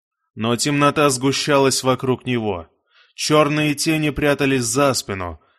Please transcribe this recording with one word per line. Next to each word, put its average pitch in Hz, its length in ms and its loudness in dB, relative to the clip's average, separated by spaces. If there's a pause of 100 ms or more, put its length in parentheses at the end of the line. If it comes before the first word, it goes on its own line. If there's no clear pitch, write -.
(360)
Но 113 200 -2
темнота 143 540 2
сгущалась 135 760 0
вокруг 127 420 -2
него. 107 420 -4 (480)
Чёрные 151 580 2
тени 156 360 -2
прятались 135 540 0
за 127 300 2
спину, 92 460 -8 (200)